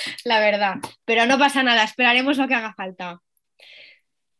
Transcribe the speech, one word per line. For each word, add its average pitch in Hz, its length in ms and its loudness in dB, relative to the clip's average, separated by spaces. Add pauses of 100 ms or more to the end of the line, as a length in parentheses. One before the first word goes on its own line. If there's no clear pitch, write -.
(240)
la 226 160 2
verdad. 202 340 0 (300)
Pero 226 220 2
no 262 120 2
pasa 277 240 2
nada, 233 220 2
esperaremos 254 540 0
lo 269 100 0
que 262 60 -2
haga 220 200 -4
falta. 185 460 -12 (1200)